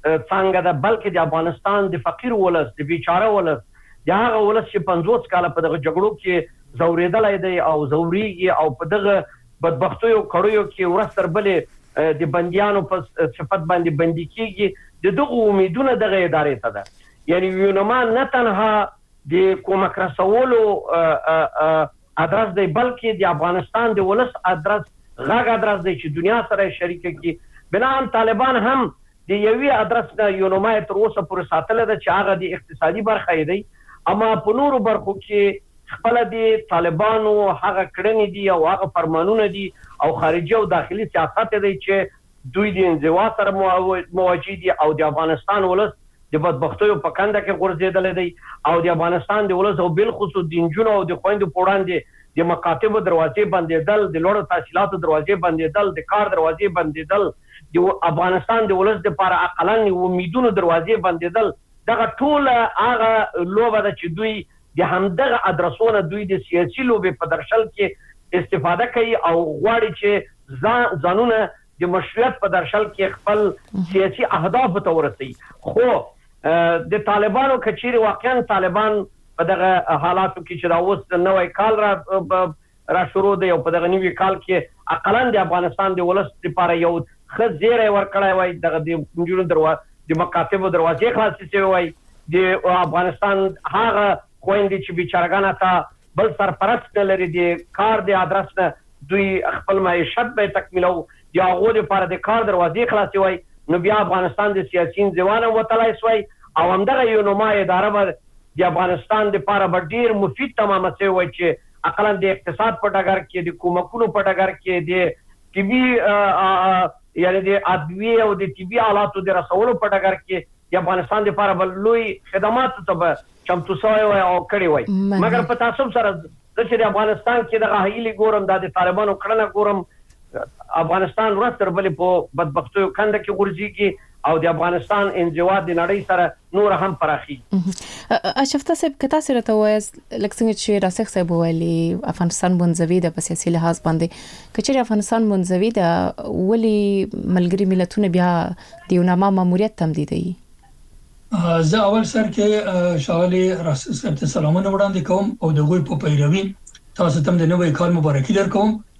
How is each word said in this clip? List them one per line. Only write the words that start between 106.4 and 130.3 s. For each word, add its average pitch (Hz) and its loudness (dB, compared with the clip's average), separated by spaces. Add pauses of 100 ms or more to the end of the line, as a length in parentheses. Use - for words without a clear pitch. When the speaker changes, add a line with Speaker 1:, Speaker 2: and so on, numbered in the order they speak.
Speaker 1:
او 175 2
همدغه 247 2
یونما 214 2
اداره 196 2
به 202 0 (440)
د 175 2
افغانستان 180 0
دپاره 196 0
به 180 0
ډیر 220 0
مفید 202 -2
تمامه 196 0
سوی 196 -2
وای 180 2
چې 170 -2 (300)
اقلاً 202 0
د 196 0
اقتصاد 202 -2
په 208 0
ډګر 190 0
کې، - -8
د 175 -8
کومکونو 180 -2
په 202 -2
ډګر 190 0
کې، 185 -6 (160)
د - -2 (640)
طبي، 240 2
اه، 202 2 (120)
اه، 190 2 (100)
اه، 185 2 (260)
یعنی 185 0
د 190 -2 (220)
ادویې 190 0
او 214 2
د 185 -4 (160)
طبي 190 -4
آلاتو 202 0
د 190 -4
رسولو 190 2
په 208 -2
ډګر 190 0
کې 185 -6 (340)
د 175 0
افغانستان 185 0
دپاره 202 0
به 185 0
لوی 214 0 (280)
خدماتو 220 0
ته 190 -2
به 165 0 (320)
چمتو 180 -2
سوی 214 2
وای 202 4
او 180 0
کړی 196 0
وای. 131 2
Speaker 2:
مننه. 196 0
Speaker 1:
مګر 180 2
په 240 -2
تعصب 233 -2
سره 220 2 (460)
زه 226 0
چې 233 0
د 226 2
افغانستان 214 0
کې 226 -4
دغه 220 2
هیلې 226 -4
ګورم، 208 2
دا 190 2
د 180 -6
طالبانو 190 2
کړنه 208 -2
ګورم، 202 0 (840)